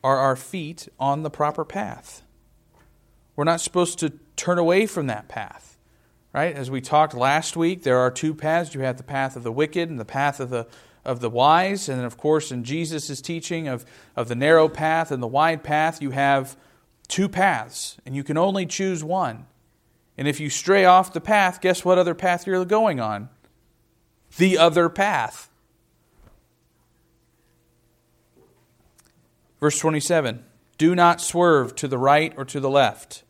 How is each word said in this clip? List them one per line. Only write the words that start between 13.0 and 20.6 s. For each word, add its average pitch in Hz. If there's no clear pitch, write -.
teaching 165
of, 123
of 120
the 120
narrow 156
path 160
and 127
the 120
wide 151
path, 156
you 139
have 139
two 190
paths, 151
and 131
you 139
can 147
only 190
choose 185
one. 151
And 135
if 147
you 147
stray 196